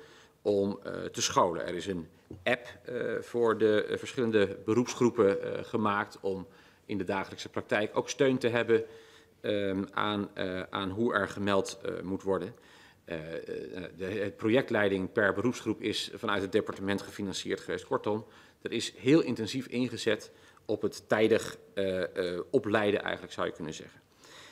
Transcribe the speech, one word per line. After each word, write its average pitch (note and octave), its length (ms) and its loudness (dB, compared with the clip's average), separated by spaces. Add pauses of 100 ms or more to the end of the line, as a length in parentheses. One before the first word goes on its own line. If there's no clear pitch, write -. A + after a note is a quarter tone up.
(420)
om, G2+ 400 2
eh, F#2 100 -8
te F#2 300 -6
scholen. E2+ 440 0
Er F2+ 80 -4
is E2+ 120 -6
een F2 220 -4 (340)
app, B2 240 -2 (180)
eh, C3 100 -10 (260)
voor A#2 380 2
de, G#2+ 240 6
eh, G2+ 160 -2
verschillende G#2+ 680 2
beroepsgroepen, A2 760 4
eh, G#2+ 220 -4
gemaakt G#2+ 560 -2
om F#2 260 -4 (400)
in G#2+ 120 -4
de F#2+ 60 -4
dagelijkse F#2+ 440 -4
praktijk G#2+ 480 -2
ook B2 120 0
steun C3 300 4
te A#2+ 100 2
hebben, A2+ 360 4 (560)
ehm, G2+ 500 -2
aan, G#2 440 -2
eh, F#2 280 -4
aan F#2+ 280 -4
hoe A2+ 240 0
er G2 140 2
gemeld, G2+ 560 0
eh, F2+ 180 -6
moet F#2 200 -6
worden. F#2+ 320 -2 (500)
Eh, D#2+ 320 -8
eh, - 480 -8 (120)
de, F2+ 80 -8
het G2 320 -4
projectleiding G#2+ 760 2
per G2 220 4
beroepsgroep G#2+ 460 -2
is G#2 340 -4
vanuit G2+ 280 -2
het F#2 100 -4
departement G2 500 0
gefinancierd F#2+ 580 -4
geweest. F2+ 260 -6
Kortom, A2+ 380 -2 (380)
er - 100 -6
is A2+ 240 -4
heel C#3+ 240 6
intensief A#2 460 -4
ingezet A2+ 640 -2 (340)
op G#2+ 180 -2
het - 260 -4
tijdig, A2 480 4 (180)
eh, F#2 600 -2
eh, F2+ 60 -4 (100)
opleiden G#2 520 2
eigenlijk, F2+ 300 -6
zou F2+ 140 -2
je F2+ 60 -4
kunnen D#2 220 -8
zeggen. - 260 -18 (520)